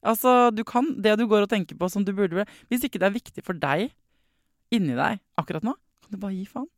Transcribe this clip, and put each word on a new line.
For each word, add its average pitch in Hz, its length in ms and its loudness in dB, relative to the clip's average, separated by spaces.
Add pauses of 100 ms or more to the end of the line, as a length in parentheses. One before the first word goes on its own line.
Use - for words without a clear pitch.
Altså, 247 500 4
du 220 140 -2
kan, 269 320 0
det 214 180 4
du 240 80 2
går 208 220 4
og - 20 -4
tenker 202 300 -2
på 180 100 0
som 202 140 0
du 196 100 -2
burde, 190 300 -2 (260)
hvis 247 160 0
ikke 202 140 -6
det 190 100 0
er 208 80 -8
viktig - 240 -14
for 180 160 -6
deg, 196 300 0 (840)
inni 175 240 0
deg, 151 240 0 (220)
akkurat 156 240 -6
nå, 247 80 -2 (320)
kan - 80 -16
du 196 80 -12
bare 190 160 -6
gi 185 80 -8
faen. 247 220 -10 (120)